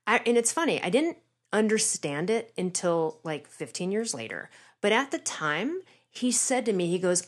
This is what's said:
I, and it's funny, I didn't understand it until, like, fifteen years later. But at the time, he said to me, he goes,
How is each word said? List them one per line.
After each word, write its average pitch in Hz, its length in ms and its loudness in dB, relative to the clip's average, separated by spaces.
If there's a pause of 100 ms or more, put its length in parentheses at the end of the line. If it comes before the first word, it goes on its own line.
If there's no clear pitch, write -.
I, 226 200 4
and 240 100 4
it's 233 160 2
funny, 277 300 0
I 175 80 -2
didn't 311 280 0 (340)
understand 202 800 0
it 226 280 -2
until, 170 640 0
like, 151 260 -6
fifteen 180 440 -6
years 220 200 -2
later. 113 380 -8 (300)
But 202 120 4
at 269 200 2
the 320 60 -4
time, 190 600 -2 (300)
he 247 220 -2
said 254 340 0
to 226 60 2
me, 180 160 2
he 180 100 0
goes, 180 300 2